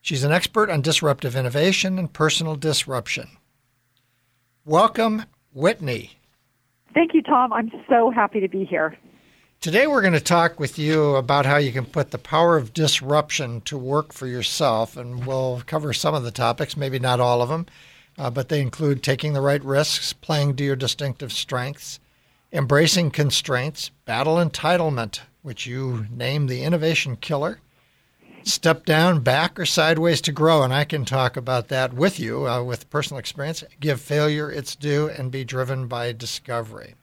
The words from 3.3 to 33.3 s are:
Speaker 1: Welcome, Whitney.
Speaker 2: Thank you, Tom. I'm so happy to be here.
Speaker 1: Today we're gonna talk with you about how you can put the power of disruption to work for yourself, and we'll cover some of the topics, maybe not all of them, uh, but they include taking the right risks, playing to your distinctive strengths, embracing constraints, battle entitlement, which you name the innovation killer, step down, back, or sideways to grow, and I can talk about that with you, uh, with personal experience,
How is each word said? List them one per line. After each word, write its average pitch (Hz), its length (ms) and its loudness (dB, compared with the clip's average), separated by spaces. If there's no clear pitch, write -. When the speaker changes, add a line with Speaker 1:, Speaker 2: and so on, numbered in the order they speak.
Speaker 1:
Welcome, 220 640 4
Whitney. 139 680 -2
Speaker 2:
Thank 330 220 2
you, 320 80 6
Tom. 254 300 2
I'm 226 180 -2
so 233 220 6
happy 220 300 0
to 190 80 -2
be 190 160 -4
here. 156 340 -4
Speaker 1:
Today 196 260 2
we're 285 160 2
gonna 175 160 4
talk 170 400 2
with 143 180 -6
you 151 380 2
about 135 320 2
how 143 120 4
you 143 120 2
can 123 140 -4
put 143 260 -4
the - 80 -8
power 165 380 2
of 117 180 -2
disruption 147 880 0
to 147 180 -10
work 139 340 -2
for - 140 -12
yourself, 120 680 -2
and 123 280 -10
we'll 131 400 -4
cover 151 280 -4
some - 240 0
of 131 80 -2
the 117 80 -6
topics, 120 440 -2
maybe 135 220 -4
not 123 220 0
all 123 200 4
of 120 80 0
them, 165 180 -4
uh, 135 120 -6
but 127 180 -4
they 147 120 0
include 139 440 0
taking 143 280 -2
the 143 80 0
right 143 220 2
risks, 135 500 0
playing 143 440 0
to 143 80 -2
your 139 100 0
distinctive 131 580 -6
strengths, - 680 -8
embracing 143 600 2
constraints, 143 800 -2
battle 135 320 0
entitlement, 160 840 0
which 123 220 -12
you 123 460 -6
name 131 380 -2
the 127 160 -4
innovation 156 500 0
killer, 156 460 -4
step - 400 0
down, 165 360 4
back, 135 360 2
or 185 80 -4
sideways 160 560 2
to 170 120 0
grow, 151 320 6
and 127 100 0
I 143 80 2
can 147 220 -4
talk 131 320 0
about 123 320 -2
that 131 240 -2
with 170 260 0
you, 123 300 -4
uh, 120 160 -2
with 123 260 -8
personal 143 300 -4
experience, 151 420 -8